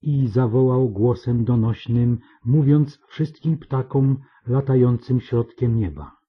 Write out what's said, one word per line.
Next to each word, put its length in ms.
I 260
zawołał 600
głosem 560
donośnym, 720
mówiąc 540
wszystkim 500
ptakom 580
latającym 760
środkiem 560
nieba 400